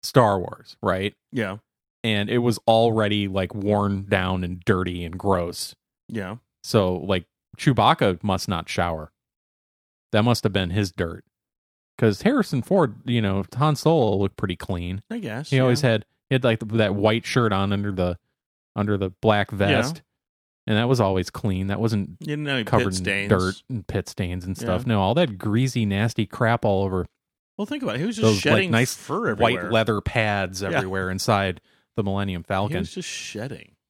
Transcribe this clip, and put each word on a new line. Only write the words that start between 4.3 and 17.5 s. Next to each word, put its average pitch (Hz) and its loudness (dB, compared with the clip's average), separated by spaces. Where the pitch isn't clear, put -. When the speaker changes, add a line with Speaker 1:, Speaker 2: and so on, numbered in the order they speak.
Speaker 1:
and 87 -8
dirty 92 0
and 85 -10
gross. 87 -2
Speaker 2:
Yeah. 104 -10
Speaker 1:
So, 92 2
like, 90 -2
Chewbacca 113 2
must 95 -2
not 85 -4
shower. 85 -4
That 107 4
must 120 2
have 101 0
been 95 -2
his 95 -2
dirt. 85 -6
'Cause 107 2
Harrison 214 0
Ford, 156 2
you 120 0
know, 98 0
Han 147 2
Solo 135 2
looked 98 -2
pretty 92 -4
clean. 90 -6
Speaker 2:
I 226 -8
guess, 143 -10
Speaker 1:
He 131 4
always 127 4
Speaker 2:
yeah. 131 4
Speaker 1:
had, 107 0
he 135 2
had, 123 0
like, 113 2
that 107 0
white 107 2
shirt 117 2